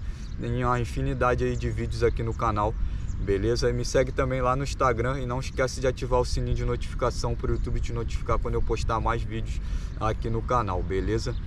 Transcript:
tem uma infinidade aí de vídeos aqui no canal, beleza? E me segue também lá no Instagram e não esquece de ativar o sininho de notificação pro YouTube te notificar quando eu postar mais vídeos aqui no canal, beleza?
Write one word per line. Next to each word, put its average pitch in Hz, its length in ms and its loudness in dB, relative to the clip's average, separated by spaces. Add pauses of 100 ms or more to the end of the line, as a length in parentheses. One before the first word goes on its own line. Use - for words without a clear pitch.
(400)
tem 120 240 -2
uma 123 160 2
infinidade 123 640 0
aí 123 140 0
de 120 140 0
vídeos 113 320 -2
aqui 113 180 2
no 113 140 -2
canal, 107 360 0 (460)
beleza? 110 500 2
E 120 60 2
me 120 100 -2
segue 131 280 2
também 131 320 0
lá 127 120 2
no 139 80 -2
Instagram 127 560 0
e 127 60 -4
não 123 140 -2
esquece - 420 -2
de 135 60 2
ativar 127 340 2
o 123 40 0
sininho 123 300 0
de 120 80 0
notificação 120 720 0
pro - 200 0
YouTube - 260 0
te - 120 0
notificar 113 460 0
quando 117 160 0
eu 117 80 2
postar 113 380 2
mais 113 240 2
vídeos 110 360 -2 (400)
aqui 110 300 0
no 113 100 0
canal, 104 440 0
beleza? 95 520 0 (120)